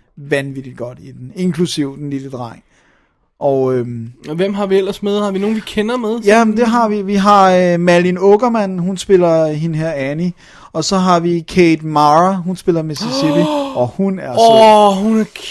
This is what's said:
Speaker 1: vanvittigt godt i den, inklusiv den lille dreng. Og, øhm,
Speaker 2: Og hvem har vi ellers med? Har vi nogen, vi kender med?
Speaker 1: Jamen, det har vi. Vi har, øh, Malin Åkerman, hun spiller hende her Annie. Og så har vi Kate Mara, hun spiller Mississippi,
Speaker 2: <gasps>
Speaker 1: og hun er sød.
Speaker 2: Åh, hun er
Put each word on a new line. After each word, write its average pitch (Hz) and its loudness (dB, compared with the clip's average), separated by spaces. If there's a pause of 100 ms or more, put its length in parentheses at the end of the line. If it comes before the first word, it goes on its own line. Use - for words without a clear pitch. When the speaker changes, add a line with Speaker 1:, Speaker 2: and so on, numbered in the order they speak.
(160)
Speaker 1:
vanvittigt 139 -8
godt 123 -12
i 131 -20
den, 127 -18
inklusiv 156 -4
den 147 -12
lille 135 -8
dreng. 120 -14 (800)
Og, 131 0
øhm, 120 -6 (160)
Speaker 2:
Og 151 -8
hvem 196 -2
har 202 -4
vi 190 0
ellers 196 -4
med? 208 -2
Har 202 -2
vi 196 -4
nogen, 208 -2
vi 214 -6
kender 214 -4
med? 233 -4
Speaker 1:
Jamen, 214 4
det 233 0
har 233 0
vi. 208 -4
Vi 196 -4
har, 196 4
øh, 180 2
Malin 175 2
Åkerman, 208 2
hun 185 -4
spiller 170 2
hende 156 -4
her 160 -4
Annie. 151 -6 (400)
Og 156 -4
så 196 -2
har 185 2
vi 170 -2
Kate 160 2
Mara, 156 4
hun 180 -6
spiller 165 -2
Mississippi, 254 -2 (220)
Speaker 2:
<gasps> 269 -6
Speaker 1:
og - 0
hun 190 -4
er 135 -10
sød. 123 0
Speaker 2:
Åh, 220 6
hun 220 0
er 214 -2 (260)